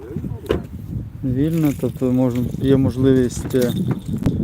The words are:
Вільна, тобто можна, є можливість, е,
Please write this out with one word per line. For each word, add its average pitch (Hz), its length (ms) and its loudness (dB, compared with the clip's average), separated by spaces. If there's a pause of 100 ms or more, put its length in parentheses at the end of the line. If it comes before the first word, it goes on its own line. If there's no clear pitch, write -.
(1200)
Вільна, 147 580 2
тобто 123 300 0
можна, 127 340 2 (120)
є 135 200 4
можливість, 131 800 2
е, 123 180 2 (720)